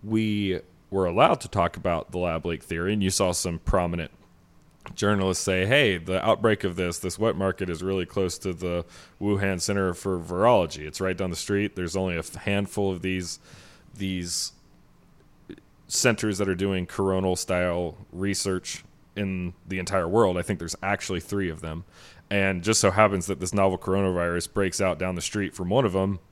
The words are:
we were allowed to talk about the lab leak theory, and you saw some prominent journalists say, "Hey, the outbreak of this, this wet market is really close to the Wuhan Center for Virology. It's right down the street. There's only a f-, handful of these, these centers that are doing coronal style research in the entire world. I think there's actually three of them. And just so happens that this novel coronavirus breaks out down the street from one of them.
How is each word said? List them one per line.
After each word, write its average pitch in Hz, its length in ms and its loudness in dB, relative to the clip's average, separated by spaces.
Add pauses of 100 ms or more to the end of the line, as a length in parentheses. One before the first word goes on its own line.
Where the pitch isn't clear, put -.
we 104 580 0 (300)
were 95 160 2
allowed 113 340 4
to - 80 -12
talk 90 280 0
about 85 360 -2
the 87 60 -4
lab 85 280 -2
leak 85 180 -4
theory, 87 280 -2
and 107 100 0
you 92 80 2
saw 92 200 2
some 87 300 -2
prominent 87 500 0 (880)
journalists 98 480 2
say, 92 220 2
"Hey, 113 320 4
the 90 280 -2
outbreak 107 380 2
of 90 120 0
this, 90 220 -2
this 90 200 -4
wet 107 180 2
market 95 340 -2
is 82 120 -4
really 92 240 0
close 92 320 -2
to 92 140 -4
the 87 320 -2 (360)
Wuhan 98 400 0
Center 95 340 0
for 92 240 -2
Virology. 87 680 2
It's 76 140 -10
right 95 160 0
down 92 140 -2
the 85 60 -4
street. 101 400 -2
There's 87 200 -4
only 92 200 0
a 82 40 -2
f-, - 140 -10
handful 101 560 -2
of 90 120 -4
these, 92 360 -4 (560)
these 92 560 -4 (1400)
centers 107 500 2
that 98 100 2
are 95 60 2
doing 92 320 0
coronal 95 500 2
style 90 600 -2 (160)
research 95 680 -2 (340)
in 92 360 -4 (160)
the 95 100 -4
entire 90 300 0
world. 95 300 4
I 87 40 -2
think 92 160 -2
there's 82 240 -8
actually 95 380 -2
three 95 300 -2
of 78 100 -10
them. 80 240 -8 (460)
And 95 340 0
just 110 160 2
so 98 100 6
happens 95 360 4
that 98 140 -4
this 90 120 -6
novel 98 240 2
coronavirus 90 800 0
breaks 95 260 0
out 92 180 0
down 92 180 -2
the 85 40 -6
street 101 340 -4
from 90 140 -6
one 123 160 4
of 95 80 2
them. 95 260 0 (140)